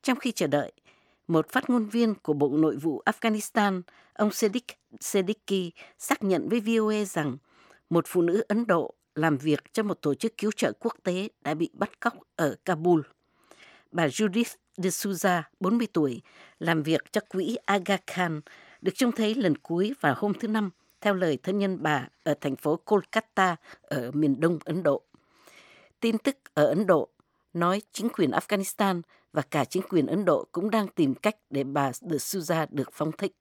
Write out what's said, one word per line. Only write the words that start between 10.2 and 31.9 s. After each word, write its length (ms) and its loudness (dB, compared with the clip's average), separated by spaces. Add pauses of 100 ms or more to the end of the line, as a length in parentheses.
cứu 140 -2
trợ 280 -2
quốc 140 -4 (100)
tế 260 -4 (120)
đã 120 -4
bị 200 -2
bắt 260 -6
cóc 140 -2 (220)
ở 200 0 (100)
Kabul. 360 4 (920)
Bà 160 0
Judith 480 0 (220)
D'Souza, 640 0 (180)
bốn 180 2
mươi 160 0
tuổi, 280 0 (380)
làm 240 0
việc 180 0 (100)
cho 180 0
quỹ 360 -2
Aga 320 2 (100)
Khan, 340 -4 (400)
được 140 -2
trông 160 2
thấy 240 0
lần 220 2
cuối 440 -2
vào 160 2
hôm 160 0
thứ 140 -6
Năm, 220 -2 (320)
theo 120 2
lời 300 0
thân 140 -2
nhân 260 0
bà 240 0 (160)
ở 180 0
thành 140 -4
phố 200 0
Kolkata 800 0 (260)
ở 300 -6
miền 280 2
đông 260 2
Ấn 180 -4
Độ. 180 2 (960)
Tin 180 0
tức 180 -2 (180)
ở 120 4
Ấn 220 2
Độ 220 4 (440)
nói 280 0 (100)
chính 180 -4
quyền 220 2
Afghanistan 720 0 (320)
và 80 0
cả 240 0
chính 240 -4
quyền 180 2
Ấn 180 0
Độ 260 2
cũng 180 -2
đang 180 2
tìm 260 0
cách 220 0 (140)
để 140 -2
bà 280 0